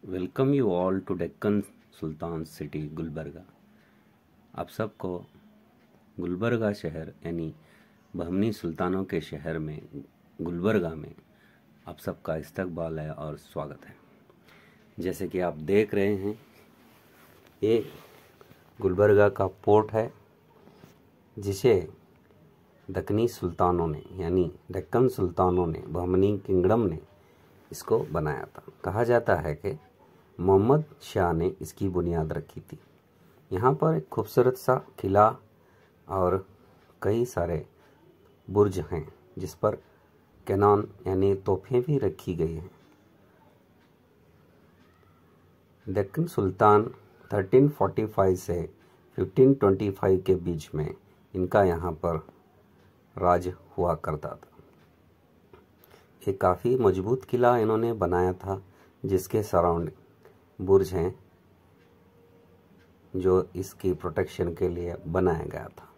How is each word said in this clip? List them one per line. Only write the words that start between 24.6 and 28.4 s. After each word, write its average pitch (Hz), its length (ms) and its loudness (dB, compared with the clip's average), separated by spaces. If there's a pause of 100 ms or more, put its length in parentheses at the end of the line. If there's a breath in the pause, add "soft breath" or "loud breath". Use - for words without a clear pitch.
डेक्कन 117 380 0
सुल्तानों 90 580 2
ने, 80 140 -4
बहमनी 92 580 0
किंगडम 98 480 2
ने 78 120 -4 (720)
इसको - 300 -2
बनाया 76 460 -4